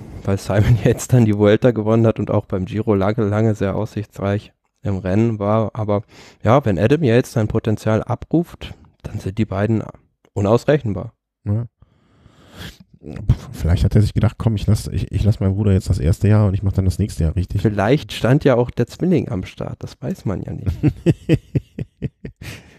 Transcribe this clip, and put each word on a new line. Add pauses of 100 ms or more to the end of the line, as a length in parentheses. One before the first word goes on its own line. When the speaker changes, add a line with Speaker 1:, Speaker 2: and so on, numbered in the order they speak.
(220)
Speaker 1:
weil
Simon
<laughs>
Yates
dann
die
Vuelta
gewonnen
hat
und
auch
beim
Giro
lange,
lange
sehr
aussichtsreich (300)
im
Rennen
war.
Aber (400)
ja,
wenn
Adam
Yates
sein
Potenzial
abruft, (300)
dann
sind
die
beiden (480)
unausrechenbar. (320)
Speaker 2:
Ja. (1400)
Pff,
vielleicht
hat
er
sich
gedacht,
„Komm,
ich
lass,
ich,
ich
lass
meinen
Bruder
jetzt
das
erste
Jahr
und
ich
mach
dann
das
nächste
Jahr
richtig.“
Speaker 1:
Vielleicht
stand
ja
auch
der
Zwilling
am
Start,
das
weiß
man
ja
nicht.
Speaker 2:
<laughs> (1400)